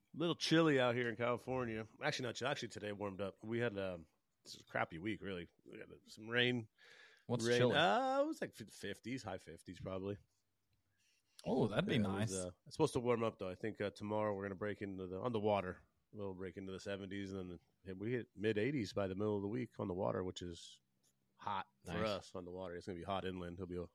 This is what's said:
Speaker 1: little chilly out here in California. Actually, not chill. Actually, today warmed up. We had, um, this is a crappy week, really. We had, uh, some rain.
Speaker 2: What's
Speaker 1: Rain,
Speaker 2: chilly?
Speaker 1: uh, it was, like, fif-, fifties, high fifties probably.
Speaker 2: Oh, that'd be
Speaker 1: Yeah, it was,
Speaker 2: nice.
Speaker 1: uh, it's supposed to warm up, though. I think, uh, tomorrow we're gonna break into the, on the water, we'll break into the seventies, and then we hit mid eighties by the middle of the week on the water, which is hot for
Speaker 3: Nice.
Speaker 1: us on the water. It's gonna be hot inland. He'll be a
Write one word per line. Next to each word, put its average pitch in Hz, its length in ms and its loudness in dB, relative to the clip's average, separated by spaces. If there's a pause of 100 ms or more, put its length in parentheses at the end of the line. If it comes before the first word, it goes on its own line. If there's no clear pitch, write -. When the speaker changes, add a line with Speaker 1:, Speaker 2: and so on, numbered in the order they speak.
(160)
Speaker 1:
little 160 200 0
chilly 160 440 6
out 123 160 4
here 120 140 2
in 110 60 -2
California. 117 680 0 (180)
Actually, 143 220 0
not 113 100 -2
chill. 120 120 -2
Actually, 135 220 -2
today 104 220 -6
warmed 98 300 -4
up. 95 220 -2
We 113 160 0
had, 113 180 0
um, 92 280 -4 (380)
this - 120 -16
is - 60 -18
a - 100 -20
crappy 113 260 0
week, 92 240 -4
really. 90 260 -6 (240)
We 107 60 -12
had, 107 120 -16
uh, 87 60 -18 (120)
some 110 200 -14
rain. 120 400 2 (600)
Speaker 2:
What's 117 180 0
Speaker 1:
Rain, 120 140 8
Speaker 2:
chilly? 123 160 8
Speaker 1:
uh, 240 480 6
it - 40 4
was, 320 140 -4
like, 175 140 -4
fif-, 104 180 -10
fifties, 110 480 -6
high 95 160 -4
fifties 82 420 -12
probably. 95 380 -2 (1300)
Speaker 2:
Oh, 190 220 4
that'd 113 180 0
be 202 100 2
Speaker 1:
Yeah, 117 60 4
it 101 60 2
was, 98 100 0
Speaker 2:
nice. 101 160 0
Speaker 1:
uh, 92 160 -2 (160)
it's 143 100 -16
supposed 156 180 2
to 135 60 0
warm 120 240 2
up, 110 160 0
though. 92 100 -4
I 92 60 -6
think, 107 240 -6
uh, 101 120 0
tomorrow 107 420 0
we're 98 100 -4
gonna 98 120 -4
break 104 260 -4
into 95 260 -4
the, 92 120 -4
on 120 120 -2
the 110 80 0
water, 98 380 4 (360)
we'll 98 200 -6
break 90 240 -8
into 95 140 -8
the 92 80 -8
seventies, 98 540 -4
and 90 240 -6 (280)
then 92 140 -8
we 107 120 -2
hit 123 160 0 (100)
mid 104 200 2
eighties 117 360 2
by 101 140 2
the 95 80 -2
middle 104 200 2
of 101 60 0
the 101 60 0
week 120 220 -2 (100)
on 107 80 0
the 95 60 0
water, 101 300 2
which 90 180 -6
is 87 360 -10 (600)
hot 101 280 -2 (200)
for 90 80 -6
Speaker 3:
Nice. 110 160 2
Speaker 1:
us 95 260 -4
on 92 80 -6
the 87 80 -10
water. 90 240 -6
It's 87 120 -8
gonna 92 100 -4
be 85 60 -8
hot 95 220 0
inland. 90 320 -4
He'll 92 100 -6
be 87 100 -4
a 87 180 -4